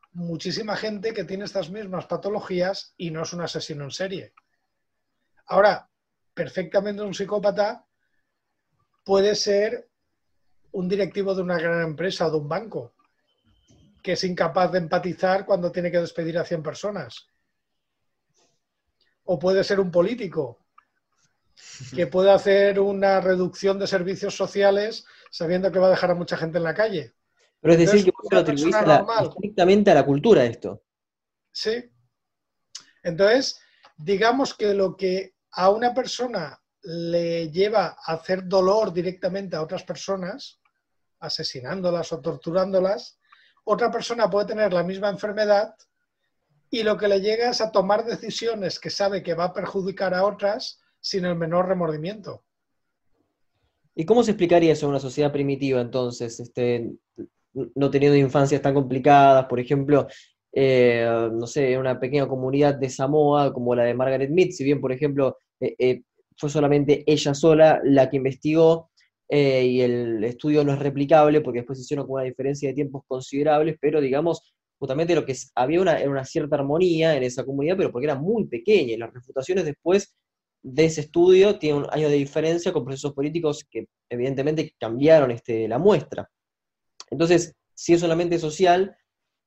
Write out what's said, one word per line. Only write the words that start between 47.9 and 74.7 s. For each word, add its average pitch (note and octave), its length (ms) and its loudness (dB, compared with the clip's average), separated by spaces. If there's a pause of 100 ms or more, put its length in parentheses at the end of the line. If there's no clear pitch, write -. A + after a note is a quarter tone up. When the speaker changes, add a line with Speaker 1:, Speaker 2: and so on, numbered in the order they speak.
Speaker 1:
decisiones A3 720 -6
que E3 100 -12
sabe G3 320 -2
que D#3+ 140 -6
va F3 120 -2
a F3 60 -6
perjudicar F#3+ 640 -6
a F#3 100 2
otras G3+ 560 -4 (200)
sin F#3 240 -4
el F3+ 100 -2
menor E3+ 320 0
remordimiento. E3+ 800 -6 (1500)
Speaker 2:
¿Y D#3+ 80 -6
cómo A3+ 180 4
se G#3+ 80 0
explicaría E3+ 440 4
eso D3+ 120 -4
en C#3+ 40 0
una C#3 100 -2
sociedad C#3+ 320 -2
primitiva, C#3 480 -2
entonces, A#2+ 580 -6
este, A#2+ 540 -4 (600)
no C3+ 380 -2
teniendo C#3+ 260 4
infancias C#3 460 2
tan C#3 120 0
complicadas, C3+ 720 6
por A#2+ 120 -4
ejemplo, C#3 480 2 (460)
eh, A#2+ 800 2
no A#2 160 -6
sé, C3+ 240 0
en C3 80 0
una B2+ 180 -2
pequeña C3+ 300 -2
comunidad C3 480 0
de B2+ 140 -4
Samoa D3 640 2
como B2 220 -2
la A#2+ 80 2
de A#2+ 120 0
Margaret C3+ 360 -2
Mead, F3 200 2
si - 120 -10
bien, C3+ 180 0
por C3 120 -4
ejemplo, C#3 440 -2 (240)
eh, B2 180 -6
eh, B2+ 240 0 (340)
fue D3 140 -6
solamente C#3+ 560 2
ella D3 280 2
sola D#3 480 6
la C3+ 260 6
que C#3 80 -4
investigó, D#3+ 720 2 (380)
eh, C#3 360 4
y B2+ 180 2
el A#2+ 420 0
estudio D3 400 0
no C#3+ 80 0
es C#3 60 -2
replicable D3 640 4
porque B2 180 -4
después C3 200 -10
se C3 40 -16
hicieron C#3 240 -6
con C3 80 -8
una C3 100 -4
diferencia C3+ 440 -6
de B2+ 60 -6
tiempos C3+ 320 -6
considerables, D3 760 0
pero, D3+ 200 0
digamos, D3 540 -2 (240)